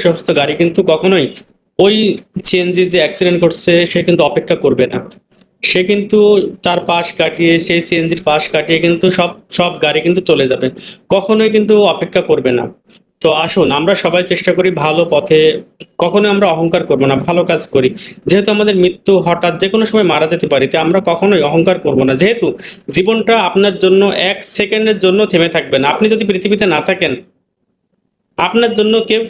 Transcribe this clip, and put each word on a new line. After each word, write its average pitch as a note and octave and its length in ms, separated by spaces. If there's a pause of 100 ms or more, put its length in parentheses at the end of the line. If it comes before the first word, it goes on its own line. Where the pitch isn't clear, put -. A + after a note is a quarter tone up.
সমস্ত E3+ 240 (120)
গাড়ি C#3+ 220
কিন্তু E3+ 180 (120)
কখনোই D#3+ 340 (540)
ওই G3+ 160 (520)
সিএনজি F3+ 360 (100)
যে F3+ 100
অ্যাক্সিডেন্ট F3 400
করছে E3+ 300 (180)
সে F3 160
কিন্তু E3+ 220
অপেক্ষা D#3+ 260
করবে C3 380
না। - 60 (680)
সে F#3 140
কিন্তু G3+ 360 (440)
তার F3 160 (100)
পাশ E3+ 160 (140)
কাটিয়ে, E3 340 (120)
সেই E3+ 160
সিএনজির E3 480
পাশ D#3 140 (100)
কাটিয়ে D#3+ 320
কিন্তু E3+ 200 (120)
সব, F3 120 (280)
সব F3 140 (100)
গাড়ি D3+ 200
কিন্তু F3 280
চলে C#3 220
যাবে, C3 160 (420)
কখনোই G#3+ 460
কিন্তু G#3+ 180 (200)
অপেক্ষা F3 280
করবে C3+ 300
না। A#2+ 140 (560)
তো D#3+ 80 (160)
আসুন E3+ 260
আমরা D#3+ 220 (100)
সবাই F3 280
চেষ্টা F3 260
করি F#3 140
ভালো D#3+ 320 (100)
পথে, D3+ 260 (580)
কখনোই G3+ 380
আমরা G3+ 120
অহংকার E3 420
করবো C3+ 160
না, C3+ 100
ভালো E3+ 280
কাজ E3 180 (140)
করি। B2+ 140 (360)
যেহেতু G3+ 260
আমাদের G#3 320
মৃত্যু F3+ 300 (140)
হঠাৎ E3+ 340
যে F#3+ 120
কোনো A3 120
সময় G#3+ 260
মারা D3+ 220
যেতে D#3+ 200
পারি, C3+ 140
তাই D#3+ 140
আমরা F3 180 (100)
কখনোই F3+ 320
অহংকার E3 440
করবো C3+ 180
না। C3 180
যেহেতু G#3 260 (480)
জীবনটা A3 380 (160)
আপনার G3 340
জন্য F#3+ 180 (300)
এক G3 60 (200)
সেকেন্ডের G#3+ 420
জন্য F#3 200 (120)
থেমে E3+ 240
থাকবে C#3 240
না। C3+ 140
আপনি A3 160
যদি G#3+ 200
পৃথিবীতে G3+ 440
না D3+ 80
থাকেন, F3+ 300 (1300)
আপনার A3+ 360
জন্য G#3+ 200 (160)
কেউ A3 200